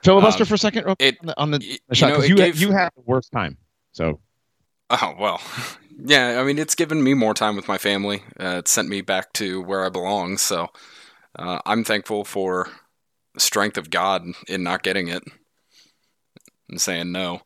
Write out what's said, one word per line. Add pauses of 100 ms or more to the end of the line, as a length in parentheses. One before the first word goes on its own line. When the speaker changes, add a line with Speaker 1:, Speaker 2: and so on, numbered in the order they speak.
Speaker 1:
Filibuster
Speaker 2:
Um,
Speaker 1:
for
a
second,
real
quick,
Speaker 2:
it,
Speaker 1:
on
the,
on
the,
Speaker 2:
y-, (100)
Speaker 1:
the
shot,
Speaker 2:
you
know,
Speaker 1:
'cause
Speaker 2:
it
Speaker 1:
you
Speaker 2:
gave
Speaker 1:
had,
you
had
the
worst
time. (360)
So. (680)
Speaker 2:
Oh,
well.
<laughs> (520)
Yeah,
I
mean,
it's
given
me
more
time
with
my
family. (180)
Uh,
it
sent
me
back
to
where
I
belong.
So, (680)
uh,
I'm
thankful
for (640)
the
strength
of
God (240)
in
not
getting
it (1500)
and
saying
no.